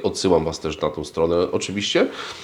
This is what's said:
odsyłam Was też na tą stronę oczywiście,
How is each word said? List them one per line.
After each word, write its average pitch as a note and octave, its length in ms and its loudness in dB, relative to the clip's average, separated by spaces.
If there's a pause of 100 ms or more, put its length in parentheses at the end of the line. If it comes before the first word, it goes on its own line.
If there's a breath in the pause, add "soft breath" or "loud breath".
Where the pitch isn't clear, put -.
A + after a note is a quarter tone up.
odsyłam F2 420 4
Was D#2+ 140 -4
też D#2 220 -4
na D#2 80 2
tą D#2 140 -8
stronę E2 320 0 (160)
oczywiście, G#2 560 0 (360 loud breath)